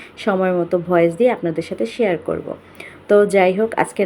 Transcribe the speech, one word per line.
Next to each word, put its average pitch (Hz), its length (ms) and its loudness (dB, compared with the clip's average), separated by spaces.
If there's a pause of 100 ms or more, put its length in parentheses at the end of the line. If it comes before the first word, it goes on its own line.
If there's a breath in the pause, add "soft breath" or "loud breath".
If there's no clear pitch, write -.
(260 loud breath)
সময় 185 340 0
মতো 170 160 -2 (120)
ভয়েস 170 320 4
দিয়ে 247 160 4
আপনাদের 160 340 -6
সাথে 208 160 -6 (100)
শেয়ার 202 200 0 (120)
করব। - 200 -6 (640 loud breath)
তো 208 60 6 (180)
যাই 185 260 4
হোক, 220 100 0 (140)
আজকে - 220 -4